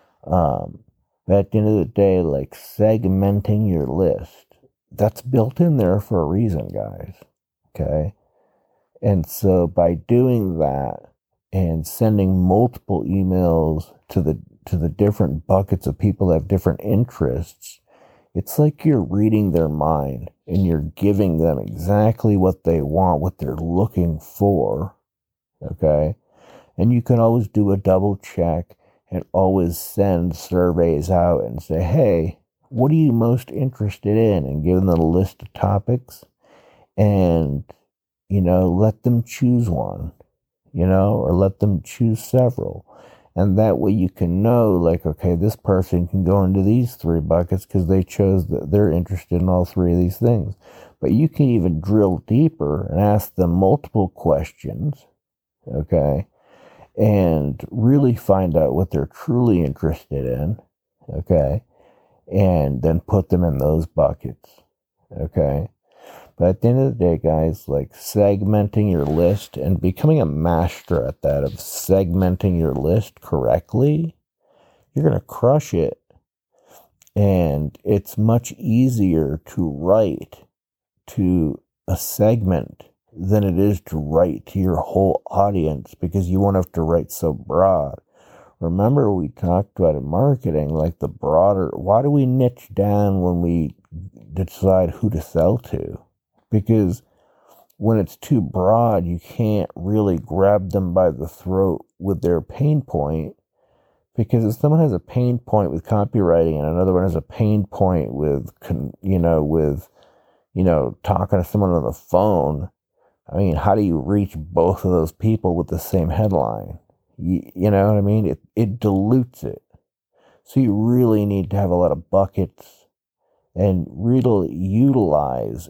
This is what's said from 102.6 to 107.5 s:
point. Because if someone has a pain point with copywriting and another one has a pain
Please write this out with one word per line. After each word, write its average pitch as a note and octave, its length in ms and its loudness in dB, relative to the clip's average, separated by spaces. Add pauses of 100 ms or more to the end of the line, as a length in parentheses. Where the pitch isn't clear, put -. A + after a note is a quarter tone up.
point. D#2 540 -6 (800)
Because A2+ 300 0
if G#2+ 80 0
someone D3+ 260 2
has D3+ 140 2
a F2+ 60 -4
pain B2 400 -2
point G2+ 320 -2
with E2 140 -8
copywriting E2+ 720 0
and D2 100 -2
another F2+ 260 0
one F2+ 100 2
has F2 140 -2
a D2+ 40 -4
pain G#2+ 440 -2